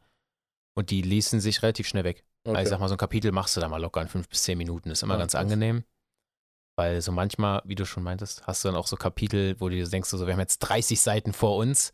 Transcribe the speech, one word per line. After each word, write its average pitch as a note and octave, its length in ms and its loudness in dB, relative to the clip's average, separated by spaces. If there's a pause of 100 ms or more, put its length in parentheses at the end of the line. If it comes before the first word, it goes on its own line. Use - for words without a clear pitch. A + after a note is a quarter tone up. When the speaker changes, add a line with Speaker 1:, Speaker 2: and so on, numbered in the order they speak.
(760)
Speaker 1:
Und G2+ 160 -2
die F#2+ 120 2
lesen G#2 380 2
sich G#2 220 0
relativ A2 260 0
schnell G2 160 0
weg. F2+ 180 -4 (220)
Also A2+ 100 0
ich G2 60 2
Speaker 2:
Okay. G2 80 2
Speaker 1:
sag G2 120 0
mal, F#2+ 80 2
so G2 60 0
ein F#2 40 -2
Kapitel G#2 340 0
machst F#2 240 2
du F#2 40 0
da E2 80 0
mal D#2+ 120 -4
locker E2 220 -2
in D#2+ 60 -6
fünf F2+ 200 -6
bis - 140 -2
zehn F2+ 160 0
Minuten. E2+ 320 -6
Ist D#2 120 -2
immer G2+ 120 0
Speaker 2:
Ah, F2 40 2
Speaker 1:
ganz E2+ 140 0
Speaker 2:
krass. C#2 80 0
Speaker 1:
angenehm. A2 440 0 (920)
Weil F2 220 2
so E2+ 120 -4
manchmal, G2+ 520 0
wie G2 100 -8
du F#2+ 120 -2
schon - 160 -6
meintest, F#2 440 -8
hast - 180 -4
du G2 40 0
dann F#2 80 0
auch E2 100 -2
so - 100 -4
Kapitel, G2 640 0
wo F#2 120 -2
du F2+ 60 0
dir F2 120 -2
denkst, F#2 220 -2
so, F#2 160 -2
wir F#2 80 2
haben F#2+ 60 0
jetzt - 180 0
dreißig A2+ 420 2
Seiten G#2+ 320 2
vor G#2 240 2
uns. B2 380 2